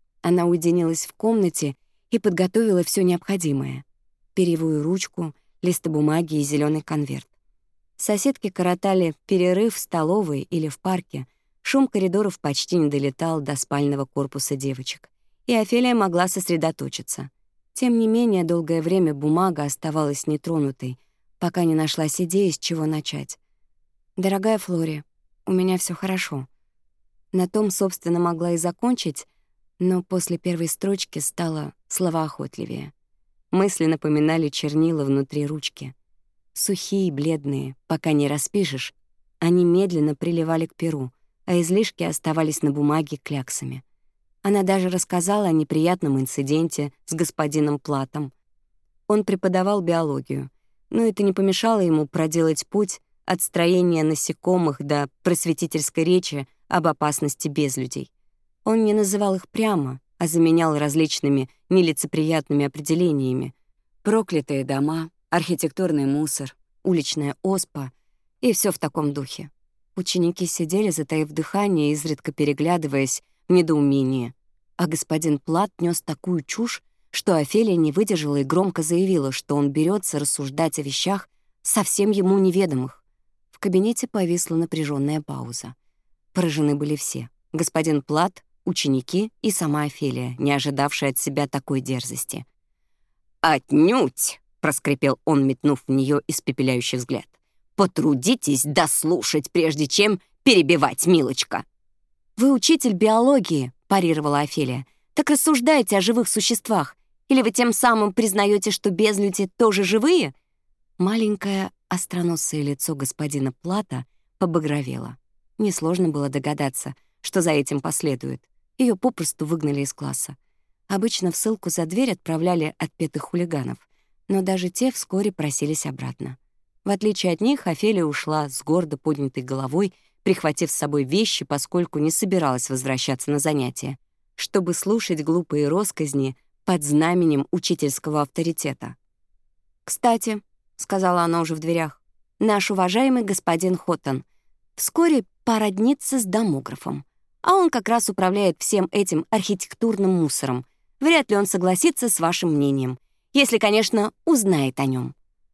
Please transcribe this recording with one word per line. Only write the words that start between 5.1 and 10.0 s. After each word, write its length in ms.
листы 280
бумаги 460
и 60
зеленый 400
конверт. 460
Соседки 540
коротали 640
перерыв 480
в 40
столовой 640